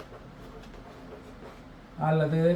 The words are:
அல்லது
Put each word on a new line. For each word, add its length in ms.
அல்லது 340